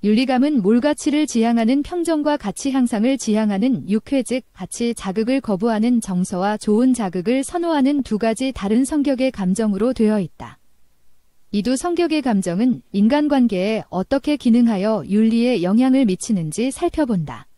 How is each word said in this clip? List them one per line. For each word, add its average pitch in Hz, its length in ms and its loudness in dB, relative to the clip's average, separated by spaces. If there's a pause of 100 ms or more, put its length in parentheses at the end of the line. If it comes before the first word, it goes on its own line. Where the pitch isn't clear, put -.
윤리감은 254 580 2
몰가치를 285 640 2
지향하는 233 540 2
평정과 311 540 -2
가치 285 360 -6
향상을 254 460 0
지향하는 214 720 0
육회, 220 340 -2
즉 247 280 -6
가치 - 420 -6
자극을 220 460 -2
거부하는 226 640 0
정서와 190 560 -2
좋은 240 360 2
자극을 214 520 -2
선호하는 294 580 0
두 214 140 -4
가지 226 340 -2
다른 220 320 0
성격의 269 480 0
감정으로 202 600 0
되어 214 260 2
있다. - 400 -10 (960)
이 208 60 0
두 247 160 0
성격의 330 460 -2
감정은 208 580 0 (100)
인간관계에 226 1000 2
어떻게 269 480 -2
기능하여 220 680 2
윤리에 226 540 2
영향을 254 440 2
미치는지 185 680 -2
살펴본다. 214 760 -4 (100)